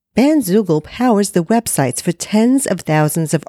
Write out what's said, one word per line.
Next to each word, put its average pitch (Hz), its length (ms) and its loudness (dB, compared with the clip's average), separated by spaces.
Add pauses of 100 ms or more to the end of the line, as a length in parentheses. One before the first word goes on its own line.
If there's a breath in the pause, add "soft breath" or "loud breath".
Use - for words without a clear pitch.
(160)
Bandzoogle 214 680 2
powers 208 480 0
the 175 100 2
websites - 580 -2
for 175 120 -4
tens 240 540 0
of 180 140 -4
thousands 156 540 0
of 147 140 -2